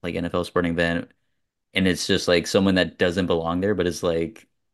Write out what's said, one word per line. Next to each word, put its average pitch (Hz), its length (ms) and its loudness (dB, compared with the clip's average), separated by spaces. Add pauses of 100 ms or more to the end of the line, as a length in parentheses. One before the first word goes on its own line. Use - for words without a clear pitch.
like, 87 120 -6
N 87 100 -4
F 85 80 -4
L 90 120 0
sporting 87 280 -2
event, 85 380 -2 (640)
and 95 140 0
it's 87 200 -2
just, 92 200 0
like, 87 200 2
someone 98 280 4
that 87 240 0
doesn't 90 280 0
belong 85 340 0
there, 101 140 0
but 87 120 0
it's, 85 160 -4
like, 82 440 -2 (260)